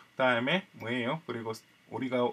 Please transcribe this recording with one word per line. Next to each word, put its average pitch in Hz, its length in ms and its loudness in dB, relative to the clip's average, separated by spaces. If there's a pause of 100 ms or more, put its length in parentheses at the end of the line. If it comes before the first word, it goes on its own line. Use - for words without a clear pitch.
(120)
그다음에 131 640 2
뭐예요? 120 540 -4
그리고 113 240 -6 (380)
우리가 123 440 0